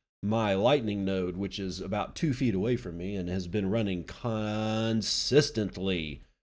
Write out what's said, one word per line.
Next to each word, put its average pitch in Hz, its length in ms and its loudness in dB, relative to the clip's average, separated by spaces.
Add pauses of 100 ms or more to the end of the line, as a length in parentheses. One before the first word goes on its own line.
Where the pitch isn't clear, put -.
(220)
my 107 340 2
Lightning 107 500 2
node, 92 320 0
which 95 200 -4
is 92 220 -4
about 95 360 -4
two 151 180 0
feet 120 200 2
away 107 220 2
from 87 220 -6
me 95 180 -4
and 87 140 -4
has 92 180 -2
been 95 240 0
running 101 320 0
consistently 107 2250 0 (200)